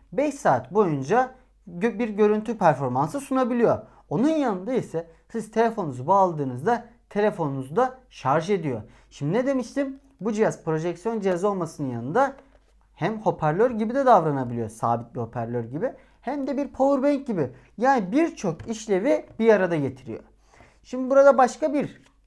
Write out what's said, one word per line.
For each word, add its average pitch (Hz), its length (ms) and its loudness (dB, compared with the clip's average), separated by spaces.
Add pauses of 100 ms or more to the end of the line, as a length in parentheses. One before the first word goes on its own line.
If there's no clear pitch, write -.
(120)
beş 277 220 -2
saat 139 400 0
boyunca 190 600 0 (340)
gö-, 196 300 -4
bir 226 100 -2
görüntü 214 500 0
performansı 143 600 0
sunabiliyor. 240 580 2 (300)
Onun 214 200 0
yanında 247 440 -2
ise 170 340 -4 (260)
siz 220 180 -8
telefonunuzu 196 560 -2
bağladığınızda 165 800 0 (260)
telefonunuzu 156 640 -2
da 254 220 0 (120)
şarj 160 400 -2
ediyor. 156 320 -2 (280)
Şimdi 143 220 -6
ne 247 140 0
demiştim? 269 540 -4 (200)
Bu 208 120 -4
cihaz 208 320 0
projeksiyon 170 560 -4
cihazı 190 280 0
olmasının 170 400 -4
yanında 131 440 0 (600)
hem 214 260 -4
hoparlör 170 500 0
gibi 220 240 -4
de 277 120 2
davranabiliyor, 135 640 2
sabit 117 460 -2
bir 127 60 -8
hoparlör 117 440 -6
gibi, 160 280 -6 (280)
hem 269 260 -6
de 277 100 -4
bir 269 120 -4
power 269 340 2
bank 277 240 0
gibi. 170 240 -2 (280)
Yani 226 340 2
birçok 269 560 -2
işlevi 220 580 0 (120)
bir 226 160 6
arada 185 220 2
getiriyor. 127 460 -6 (600)
Şimdi 254 280 -8
burada 277 280 8
başka 269 340 2
bir 269 300 -4 (240)